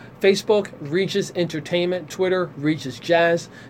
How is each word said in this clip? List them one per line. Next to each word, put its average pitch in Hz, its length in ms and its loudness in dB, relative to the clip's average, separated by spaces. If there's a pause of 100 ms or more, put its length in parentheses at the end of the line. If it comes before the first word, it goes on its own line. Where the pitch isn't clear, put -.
(200)
Facebook, 202 600 2
Regis 180 540 -2
Entertainment. 175 760 -2
Twitter, 185 480 0
Regis 143 400 -2
Jazz. 170 500 2 (220)